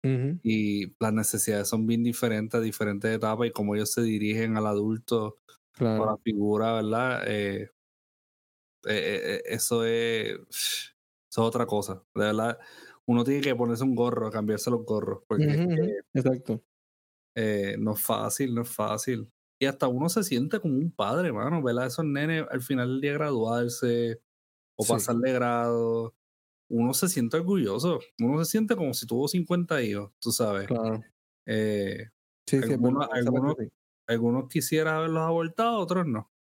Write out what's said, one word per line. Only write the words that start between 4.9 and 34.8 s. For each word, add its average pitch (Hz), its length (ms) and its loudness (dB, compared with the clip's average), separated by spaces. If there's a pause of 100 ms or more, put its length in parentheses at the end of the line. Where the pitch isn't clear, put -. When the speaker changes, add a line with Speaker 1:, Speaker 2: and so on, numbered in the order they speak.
Speaker 2:
o 110 100 0
Speaker 1:
Claro. - 0 -
Speaker 2:
la 107 180 -2
figura, 107 500 2
¿verdad? 113 540 0
Eh, 101 420 -4 (1160)
eh, 101 40 -4
eh, 98 460 -2
eh, - 100 -6
eso 113 380 -2
es, 113 480 -2 (180)
eso - 420 -6 (380)
es - 80 -4
otra 117 280 2
cosa. 101 380 -2 (100)
De 107 120 0
verdad, 110 320 0 (480)
uno 120 180 4
tiene 139 180 2
que 135 140 2
ponerse 120 280 0
un 131 100 2
gorro, 117 360 0
cambiarse 107 400 -2
los 113 140 0
gorros, 104 440 -2
porque 147 260 2
es 151 40 2
Speaker 1:
Ujú, 175 140 2
ujú. 160 120 2
Speaker 2:
que, 202 160 -2 (140)
Speaker 1:
Exacto. 127 480 0 (760)
Speaker 2:
eh, 104 420 0
no 107 160 0
es - 80 -6
fácil, 113 520 -2
no 117 80 -2
es 117 80 -6
fácil. 107 600 -4 (300)
Y 135 60 4
hasta 139 220 0
uno 131 200 0
se 208 160 0
siente 151 360 0
como 143 160 0
un 165 160 0
padre, 131 400 0
mano, 139 300 -2
¿verdad? 123 240 0
Esos 139 180 -4
nenes 151 460 0
al 127 120 -4
final 127 260 0
del 131 120 0
día 143 140 0
graduarse 120 1080 0 (580)
o 110 80 0
Speaker 1:
Sí. - 20 0
Speaker 2:
pasar 113 300 2
de 131 140 2
grado, 117 840 0 (540)
uno 117 240 2
se 190 140 2
siente 135 300 0
orgulloso. 156 640 0 (200)
Uno 143 240 2
se 156 80 -4
siente 220 240 2
como 139 180 -2
si - 120 -6
tuvo 127 220 0
cincuenta 170 540 0
hijos, 101 380 -4
tú 117 120 -2
sabes. 101 380 0
Speaker 1:
Claro. 113 340 -2 (420)
Speaker 2:
Eh, 107 600 -2 (400)
Speaker 1:
Sí, 135 160 2
sí, 113 100 0
es 117 80 0
Speaker 2:
algunos, 131 260 4
Speaker 1:
verdad, - 80 -10
esa 123 180 2
parte 139 200 2
Speaker 2:
algunos, - 60 -2
Speaker 1:
sí. 110 100 -6 (400)
Speaker 2:
algunos 117 400 0
quisiera 156 500 0